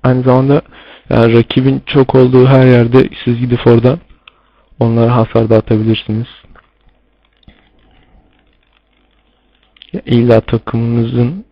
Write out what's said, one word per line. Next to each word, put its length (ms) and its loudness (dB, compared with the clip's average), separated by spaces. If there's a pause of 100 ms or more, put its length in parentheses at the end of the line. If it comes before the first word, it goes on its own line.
Aynı 180 0
zamanda 400 0 (480)
yani 240 2
rakibin 520 0
çok 280 0
olduğu 320 4
her 200 4
yerde 420 2 (160)
siz 140 -2
gidip 280 -4
oradan 320 2 (800)
onlara 360 0
hasar 340 -2
dağıtabilirsiniz. 760 -2 (3750)
Ya 140 -10
illa 340 2
takımınızın 1120 -4